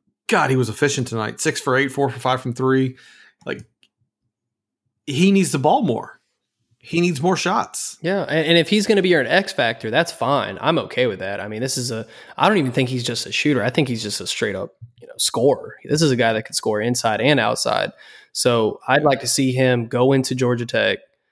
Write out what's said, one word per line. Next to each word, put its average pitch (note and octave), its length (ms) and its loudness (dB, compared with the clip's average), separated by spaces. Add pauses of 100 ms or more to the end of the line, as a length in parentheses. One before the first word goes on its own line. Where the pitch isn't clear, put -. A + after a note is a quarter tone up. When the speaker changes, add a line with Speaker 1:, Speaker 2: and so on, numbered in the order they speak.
(280)
Speaker 1:
God, D#3 220 2
he C3 60 2
was B2+ 120 2
efficient C3+ 400 0
tonight. A2+ 320 -6
Six C#3+ 220 -2
for C3 160 0
eight, C3+ 140 0
four C#3 180 0
for A#2+ 100 -10
five B2+ 220 0
from B2 120 -6
three. C3 440 0 (480)
Like, - 160 -8 (1400)
he E3+ 260 4
needs F#3 200 4
the C#3+ 80 0
ball G3 240 2
more. A#2 360 -4 (600)
He E3+ 220 -2
needs E3+ 200 0
more F3+ 160 2
shots. - 640 -4
Speaker 2:
Yeah, F3+ 220 -2
and, D#3 240 0
and E3+ 100 4
if E3 120 2
he's G#3 180 2
gonna G3+ 160 4
be F3+ 100 4
an C3 140 2
X F#3 260 0
factor, A#2 380 -2
that's D#3+ 200 0
fine. A2+ 500 -2
I'm D3 180 2
okay B2 280 -2
with F#2+ 120 -4
that. G2 200 -6
I G2+ 80 -8
mean, G#2+ 140 -8
this C3 160 -4
is A#2+ 140 -4
a, A2 160 -6 (300)
I D3+ 100 4
don't G#3 100 4
even C3 140 2
think B2 180 0
he's B2 140 -4
just - 240 -6
a - 40 -10
shooter. C3+ 320 0
I A2+ 60 0
think C#3+ 180 0
he's A#2 140 -4
just G2+ 200 -6
a - 60 -8
straight G#2 280 -4
up, F#2+ 180 -8 (260)
you - 80 -20
know, - 100 -20
scorer. - 600 0 (100)
This D#3 140 0
is D3+ 100 4
a B2 40 4
guy A2+ 180 2
that A2 120 -2
can - 100 -14
score G#2+ 260 -2
inside A2+ 400 0
and C#3 180 2
outside. A2+ 520 -2 (420)
So A#2 540 0
I'd D3 160 2
like C#3 180 2
to B2+ 60 -6
see C3 260 0
him B2+ 340 2
go B2+ 240 2
into C3 240 2
Georgia B2 300 0
Tech G#2+ 340 0 (320)